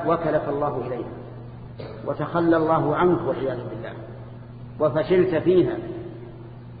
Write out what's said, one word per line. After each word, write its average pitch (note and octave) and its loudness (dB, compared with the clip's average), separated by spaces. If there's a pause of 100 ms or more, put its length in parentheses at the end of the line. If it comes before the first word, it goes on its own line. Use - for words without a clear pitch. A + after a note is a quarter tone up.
وكلك D#3 2
الله C#3+ -2
إليها B2 -6 (1000)
وتخلى E3 2
الله D#3 4
عنك F3 6
والعياذ B2+ -2 (120)
بالله، A2+ -8 (880)
وفشلت D#3+ 4
فيها E3 4 (1040)